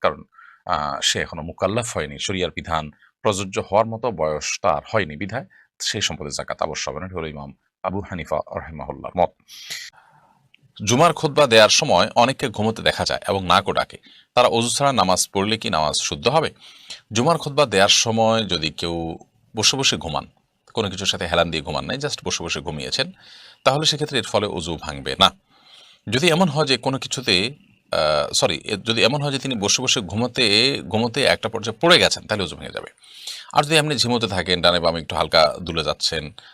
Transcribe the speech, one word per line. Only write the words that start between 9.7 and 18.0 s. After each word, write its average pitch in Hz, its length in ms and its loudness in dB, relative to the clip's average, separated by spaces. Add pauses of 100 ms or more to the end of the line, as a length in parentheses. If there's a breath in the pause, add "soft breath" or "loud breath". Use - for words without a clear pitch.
জুমার 143 260 4
খুতবা 147 340 2
দেওয়ার 110 220 10
সময় 104 460 4
অনেককে 123 340 2
ঘুমোতে 107 340 -2
দেখা 87 220 0
যায় - 240 -2
এবং 98 180 -2
নাকও 95 260 4
ডাকে, - 240 -2 (380 soft breath)
তারা 123 140 6
অজু 117 220 2
ছাড়া 139 220 0
নামাজ 92 400 2
পড়লে 104 260 0
কি - 120 -4
নামাজ 78 300 0
শুদ্ধ 76 280 -2
হবে? 147 220 2 (640 loud breath)
জুমার 139 260 2
খুতবা 143 280 0
দেওয়ার 98 220 4
সময় 113 560 2